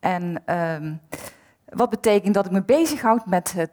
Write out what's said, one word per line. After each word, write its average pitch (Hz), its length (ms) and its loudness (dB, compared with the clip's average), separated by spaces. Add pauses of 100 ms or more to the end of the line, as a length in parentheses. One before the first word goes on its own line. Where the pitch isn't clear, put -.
en, 175 440 -4
ehm, 160 500 -4 (680)
wat - 260 -2
betekent 208 440 2
dat 196 120 2
ik 180 60 -4
me 190 120 0
bezighoud 262 640 2
met, 180 300 0
eh, 170 160 0